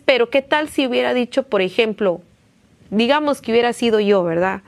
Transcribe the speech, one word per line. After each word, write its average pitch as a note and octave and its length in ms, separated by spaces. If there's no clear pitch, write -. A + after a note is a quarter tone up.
pero A#3 240
¿qué C4+ 140
tal D4+ 260
si C#4 160
hubiera B3 300
dicho, B3 260
por G#3 220
ejemplo, G3 580
digamos C4+ 500
que - 100
hubiera A#3 220
sido A3 260
yo, G3+ 240
¿verdad? F3+ 440